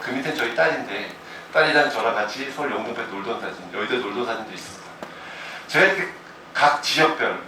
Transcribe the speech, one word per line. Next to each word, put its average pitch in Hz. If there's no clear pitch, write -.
그 -
밑에 135
저희 120
딸인데, 156
딸이랑 151
저랑 113
같이 123
서울 147
영등포에 110
놀던 98
사진, 92
여의도 127
놀던 110
사진도 110
있습니다. -
제가 160
이렇게 185
각 -
지역별, 123